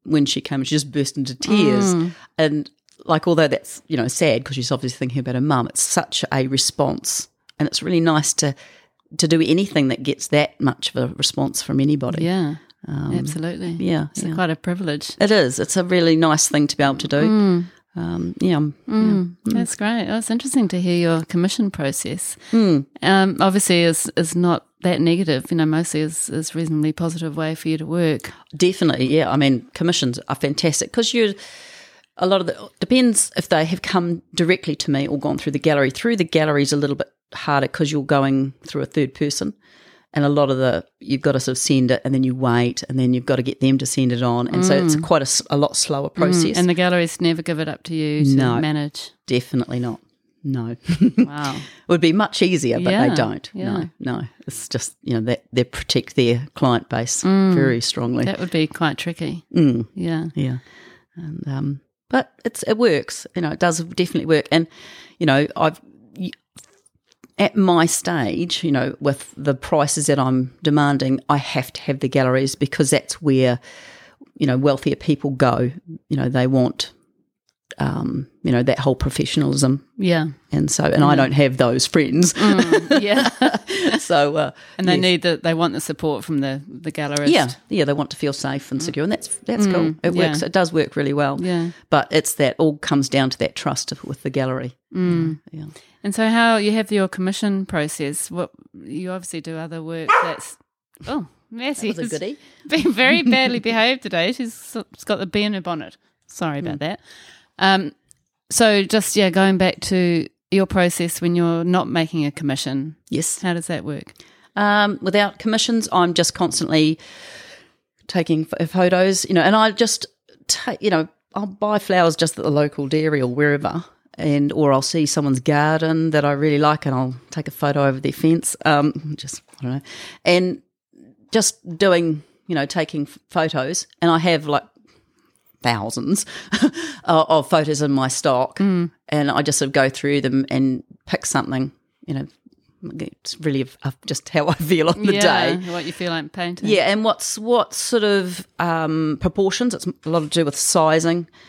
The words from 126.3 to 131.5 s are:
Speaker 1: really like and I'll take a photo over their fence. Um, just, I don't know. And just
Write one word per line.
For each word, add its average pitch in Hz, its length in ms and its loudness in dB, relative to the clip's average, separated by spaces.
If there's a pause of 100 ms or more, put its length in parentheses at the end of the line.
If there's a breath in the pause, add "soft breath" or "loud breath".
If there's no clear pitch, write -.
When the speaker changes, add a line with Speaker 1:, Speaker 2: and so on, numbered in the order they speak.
Speaker 1:
really 147 260 2
like 151 280 2
and 135 80 0
I'll 127 220 -2 (140)
take 156 180 -8
a 143 40 -10
photo 143 360 0
over 131 100 0
their 139 140 -2
fence. 165 420 2 (100)
Um, 151 520 2
just, - 260 -14 (160)
I - 40 -12
don't 127 100 -4
know. 135 80 -6 (440 loud breath)
And 180 380 2 (720)
just 180 460 -2